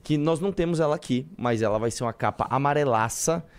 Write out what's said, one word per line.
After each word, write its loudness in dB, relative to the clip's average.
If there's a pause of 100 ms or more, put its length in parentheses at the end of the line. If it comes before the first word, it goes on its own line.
que 2
nós 2
não -2
temos 0
ela 2
aqui, -2 (100)
mas 0
ela 2
vai 0
ser -8
uma -4
capa -2
amarelaça, 0 (140)